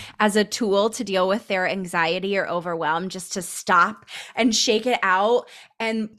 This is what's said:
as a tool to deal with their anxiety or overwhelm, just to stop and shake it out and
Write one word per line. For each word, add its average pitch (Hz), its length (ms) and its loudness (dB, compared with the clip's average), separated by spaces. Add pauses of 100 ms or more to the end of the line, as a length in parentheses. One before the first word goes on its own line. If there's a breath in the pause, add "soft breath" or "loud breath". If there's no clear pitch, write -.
(200 loud breath)
as 208 160 4
a 214 80 4
tool 208 460 2
to 226 120 -8
deal 190 240 0
with 202 220 -2
their 185 180 0
anxiety 180 720 -2
or 185 100 0
overwhelm, 170 640 -2
just 180 240 -12
to 196 80 -6
stop 185 640 0 (320 loud breath)
and 226 180 2
shake 220 300 2
it 240 180 0
out 196 460 2 (320 loud breath)
and 220 380 -4